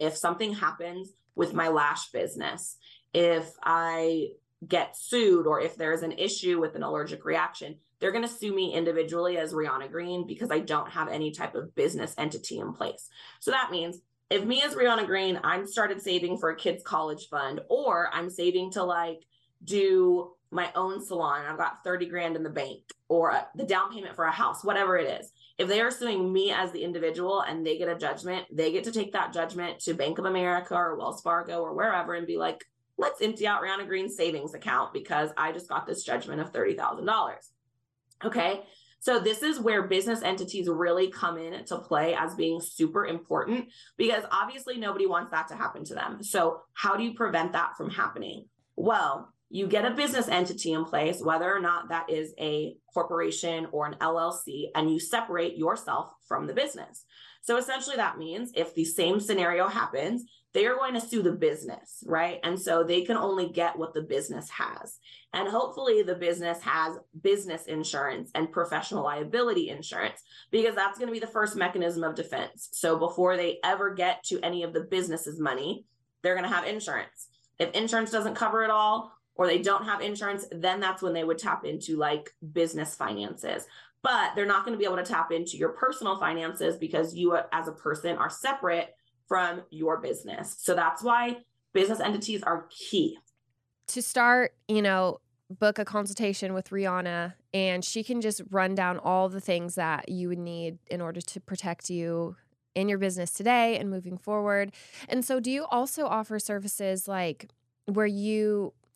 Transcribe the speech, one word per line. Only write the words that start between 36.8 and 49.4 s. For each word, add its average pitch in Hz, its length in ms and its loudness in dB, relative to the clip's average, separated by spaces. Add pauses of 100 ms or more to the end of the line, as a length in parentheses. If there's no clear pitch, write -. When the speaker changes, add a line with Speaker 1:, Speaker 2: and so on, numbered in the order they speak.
Speaker 1:
dollars." - 460 -2 (760)
Okay? 196 380 0 (380)
So 254 180 4
this 214 240 0
is 302 160 2
where 208 300 2
business 196 340 2
entities 185 460 -2
really 175 420 4
come 170 260 -2
in 165 280 -10
to 170 140 -6
play 165 360 2
as 175 220 -2
being 165 240 0
super 165 440 0
important, 170 640 -2 (260)
because 220 340 2
obviously 247 480 -2
nobody 196 280 0
wants 175 260 0
that 160 160 -2
to 151 80 -12
happen - 300 -4
to - 80 -10
them. - 280 -6
So 170 380 2 (140)
how 202 220 2
do 220 60 0
you 233 120 -2
prevent 170 400 0
that - 220 0
from 156 140 -6
happening? - 560 -4 (300)
Well, 175 560 0 (180)